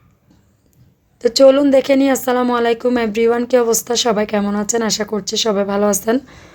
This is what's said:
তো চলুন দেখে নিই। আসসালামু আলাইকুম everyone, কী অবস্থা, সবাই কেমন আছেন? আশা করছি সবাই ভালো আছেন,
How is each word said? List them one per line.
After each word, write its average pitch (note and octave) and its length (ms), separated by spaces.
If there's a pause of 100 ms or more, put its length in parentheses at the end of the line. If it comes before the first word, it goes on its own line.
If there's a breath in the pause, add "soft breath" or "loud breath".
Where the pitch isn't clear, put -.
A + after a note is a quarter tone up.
(1200)
তো A#3+ 80
চলুন C4+ 420
দেখে C4+ 260
নিই। C4+ 140
আসসালামু B3 440
আলাইকুম A#3 420
everyone, A#3 500
কী B3 100
অবস্থা, A3+ 400
সবাই G#3+ 300
কেমন G3+ 300
আছেন? G#3 260
আশা G#3+ 220
করছি G#3 320
সবাই G3+ 280
ভালো G3+ 220
আছেন, A3 320 (360 loud breath)